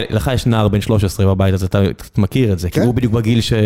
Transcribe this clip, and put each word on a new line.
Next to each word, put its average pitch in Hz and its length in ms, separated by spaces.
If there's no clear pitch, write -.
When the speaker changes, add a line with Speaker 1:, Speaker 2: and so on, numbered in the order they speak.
Speaker 1:
לך 110 240
יש 120 120
נער 110 220
בן 101 120
שלוש 104 240
עשרה 95 300
בבית, 95 200
אז 95 100
אתה, 98 260
אתה - 300
מכיר 110 320
את 87 60
זה, 85 120
כי - 100
Speaker 2:
כן? 110 60
Speaker 1:
הוא 120 80
בדיוק 120 180
בגיל 117 280
ש- - 120